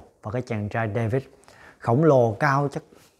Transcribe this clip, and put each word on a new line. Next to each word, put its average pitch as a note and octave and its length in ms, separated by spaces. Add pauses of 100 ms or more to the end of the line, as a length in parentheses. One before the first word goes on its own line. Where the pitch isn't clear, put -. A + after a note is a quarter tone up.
(220)
và G#2+ 100
cái B2+ 100
chàng G#2 280
trai A2+ 260
David. A#2 280 (560)
Khổng B2+ 240
lồ C3 360
cao C#3+ 320
chắc - 120 (360)